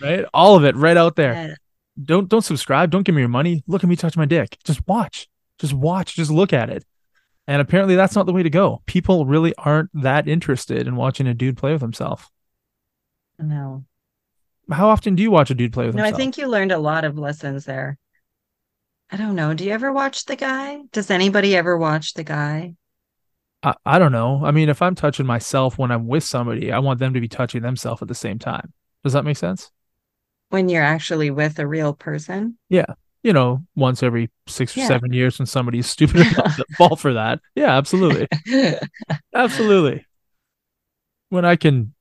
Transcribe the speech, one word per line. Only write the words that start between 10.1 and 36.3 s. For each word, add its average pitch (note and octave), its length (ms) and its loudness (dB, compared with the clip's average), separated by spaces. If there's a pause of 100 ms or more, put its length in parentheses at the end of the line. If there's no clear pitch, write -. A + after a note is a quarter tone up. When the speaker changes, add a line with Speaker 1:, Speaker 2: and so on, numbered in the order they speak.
Speaker 1:
interested C3 600 -2
in B2 100 -4
watching C3 300 -2
a A#2+ 80 0
dude B2+ 240 -2
play C#3 140 -2
with D3+ 100 -2
himself. - 480 -8 (1080)
Speaker 2:
No. C#3 460 -6 (840)
Speaker 1:
How F3 180 2
often G#3 280 2
do F#3+ 60 2
you A3+ 80 2
watch D3+ 200 4
a C3 40 -2
dude A#2+ 200 -2
play B2 120 -2
with A2+ 80 -2
Speaker 2:
No, G#3+ 80 -2
I G#3+ 40 0
Speaker 1:
himself? G#3+ 120 -2
Speaker 2:
think C4 200 -4
you C#4+ 80 -6
learned G3 260 0
a E3 60 0
lot D#3 260 -2
of D3 140 -4
lessons C#3+ 480 -8
there. C#3 320 -8 (1120)
I G3 80 -10
don't G#3 180 -2
know. D#3 180 -2
Do E3 100 -6
you G3 80 -2
ever C4 200 -4
watch C4+ 320 -4
The C#4 120 -8
Guy? C#4 440 -8 (120)
Does G#3 180 -4
anybody G3 460 2
ever F3 200 2
watch D#3 380 -2
The D#3+ 100 -10
Guy? D3+ 500 -6 (880)
Speaker 1:
I, D3+ 120 0 (100)
I D3+ 140 4
don't D3+ 140 4
know. B2+ 320 0
I D3 80 0
mean, D#3 160 4
if D3 140 0
I'm F3+ 120 2
touching C#3+ 320 -2
myself B2+ 520 -2
when B2+ 120 -2
I'm A#2 160 -2
with D3 180 -2
somebody, A2+ 480 -4
I A2+ 60 0
want C3+ 220 0
them C3 140 -2
to B2+ 60 -2
be A#2 80 -4
touching A#2+ 340 -6
themselves A#2+ 400 -6
at - 60 -10
the A#2+ 60 -10
same A2 240 -8
time. - 340 -10 (300)
Does C3+ 120 -2
that C#3 100 0
make D3 120 -2
sense? F3+ 340 -6 (800)
Speaker 2:
When F#3 180 0
you're E3 160 2
actually D#3 460 -2
with D3+ 280 -2
a D3 80 -4
real D3+ 260 -2
person? F3+ 640 -8 (120)
Speaker 1:
Yeah. F3+ 180 2 (380)
You A3 80 4
know, C3 320 2 (100)
once B2+ 280 0
every A#2 280 -2 (160)
six - 300 -6
or C4 40 -2
Speaker 2:
Yeah. C4 60 -2
Speaker 1:
seven B2 260 0
years B2+ 260 0
when C3 80 -4
somebody's A#2+ 440 -4
stupid D#3+ 260 2 (100)
Speaker 2:
<laughs> A3 60 0